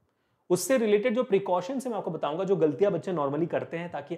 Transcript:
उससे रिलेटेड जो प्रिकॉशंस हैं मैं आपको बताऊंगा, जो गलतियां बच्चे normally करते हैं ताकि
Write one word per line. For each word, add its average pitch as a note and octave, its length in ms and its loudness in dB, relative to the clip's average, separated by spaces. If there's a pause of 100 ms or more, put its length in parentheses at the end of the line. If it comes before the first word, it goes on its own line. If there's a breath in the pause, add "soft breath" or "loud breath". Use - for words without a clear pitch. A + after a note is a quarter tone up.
(500)
उससे F3+ 280 2
रिलेटेड G#3+ 380 4
जो B3 80 2
प्रिकॉशंस G3 640 0
हैं B3 60 -4
मैं G#3 60 -4
आपको F3+ 140 -4
बताऊंगा, D#3 320 -4
जो F#3+ 120 2
गलतियां D#3+ 380 2
बच्चे F3 200 -4
normally D3+ 380 -2
करते C#3 260 -4
हैं E3+ 140 -8
ताकि D#3 260 -8